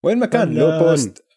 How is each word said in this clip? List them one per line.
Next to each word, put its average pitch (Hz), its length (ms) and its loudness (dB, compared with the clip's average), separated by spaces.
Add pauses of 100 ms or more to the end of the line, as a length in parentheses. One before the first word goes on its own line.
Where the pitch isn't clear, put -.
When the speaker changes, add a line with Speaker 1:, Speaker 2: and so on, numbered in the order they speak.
Speaker 1:
وين 214 140 0
ما 247 80 0
كان، 220 280 -2
لو 131 120 2
Speaker 2:
فنان. 160 160 0
Speaker 1:
بوست، 147 420 0 (120)